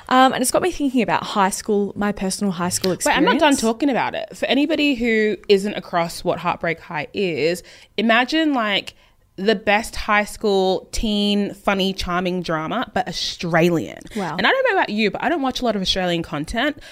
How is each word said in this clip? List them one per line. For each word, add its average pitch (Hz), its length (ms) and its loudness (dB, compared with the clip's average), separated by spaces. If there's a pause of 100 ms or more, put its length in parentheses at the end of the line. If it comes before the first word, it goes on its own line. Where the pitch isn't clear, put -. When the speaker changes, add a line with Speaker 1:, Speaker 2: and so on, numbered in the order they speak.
Speaker 1:
Um, 254 240 6
and - 80 -2
it's 254 100 0
got - 120 2
me 349 100 0
thinking 262 300 0
about 170 220 0
high 196 260 2
school, 202 440 -2
my 208 160 -2
personal 196 420 -2
high 175 180 -2
school 185 220 0
Speaker 2:
Wait, 170 140 -2
I'm 285 180 4
not 453 140 4
done 302 140 6
Speaker 1:
experience. - 80 2
Speaker 2:
talking 226 300 0
about 139 240 0
it. - 200 -8
For - 120 -4
anybody 294 480 2
who 220 420 2 (120)
isn't 202 260 4
across 170 500 -4
what 175 140 0
Heartbreak 165 420 -4
High 151 320 -8
is, 175 500 -2 (360)
imagine, 254 560 2
like, 214 400 -2 (420)
the 202 180 2
best 214 420 0
high 208 300 0
school 190 680 0
teen, 202 600 0
funny, 190 400 0
charming 180 480 -2
drama, 165 500 -4
but 190 160 -2
Australian. 165 920 0 (160)
Speaker 1:
Wow. 175 220 -4
Speaker 2:
And 202 100 0
I 277 40 4
don't 523 180 2
know 403 80 2
about 339 140 0
you, 208 200 0
but - 120 -6
I 240 80 0
don't 339 100 -2
watch 262 220 -4
a - 20 -4
lot 220 120 0
of 190 60 -2
Australian 175 400 -2
content 226 540 -4 (160)